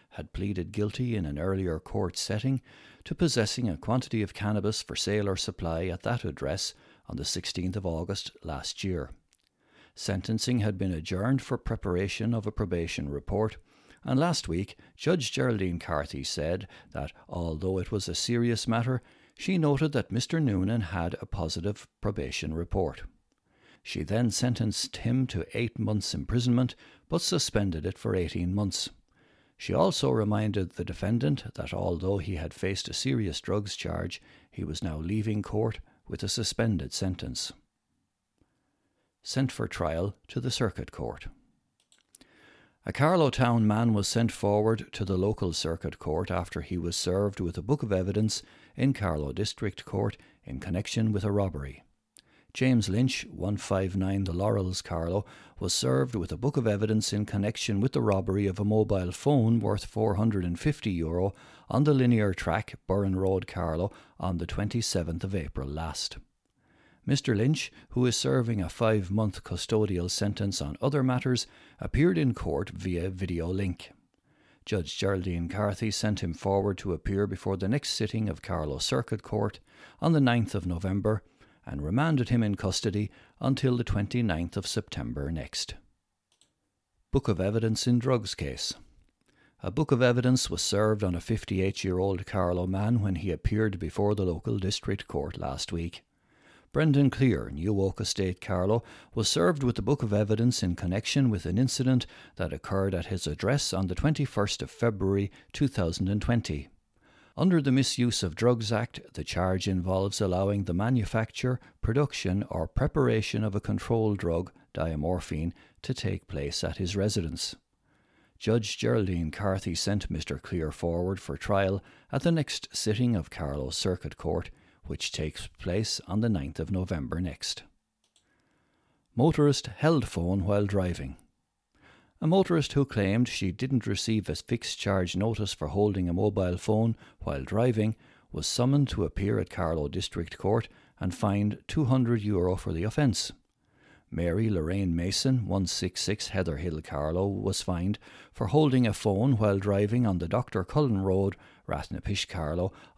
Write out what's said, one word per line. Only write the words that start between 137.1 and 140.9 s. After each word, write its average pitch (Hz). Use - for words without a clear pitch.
while 139
driving 110
was 78
summoned 135
to 85
appear 101
at 98
Carlow 82
District 85
Court 110